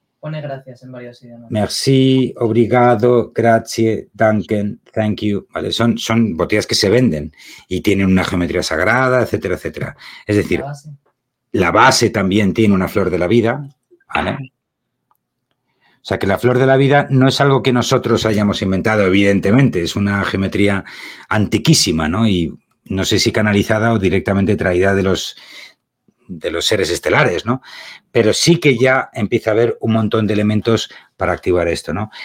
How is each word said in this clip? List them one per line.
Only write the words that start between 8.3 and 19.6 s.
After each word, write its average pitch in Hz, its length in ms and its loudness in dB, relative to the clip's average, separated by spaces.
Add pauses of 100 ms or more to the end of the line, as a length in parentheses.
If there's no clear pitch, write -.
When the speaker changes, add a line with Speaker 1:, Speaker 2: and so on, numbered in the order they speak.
Speaker 2:
sagrada, 120 600 0
etcétera, 95 340 -4
etcétera. - 400 -10 (280)
Es 104 120 0
decir, 90 240 0
Speaker 1:
La 135 60 -10
base. - 240 -16 (640)
Speaker 2:
la 90 200 0
base 117 380 4
también 98 440 0
tiene 107 180 4
una 92 160 0
flor 90 220 -2
de 87 80 -2
la 87 80 0
vida, 120 420 0 (460)
¿vale? 107 240 -4 (1600)
O - 20 -20
sea, 98 140 -4
que - 100 -4
la 98 100 0
flor 123 200 2
de 131 80 2
la 135 100 4
vida 139 340 2
no 131 180 4
es 127 120 0
algo 139 220 2
que 131 100 0
nosotros 117 520 0
hayamos 104 380 0
inventado, 98 420 0
evidentemente. 101 800 2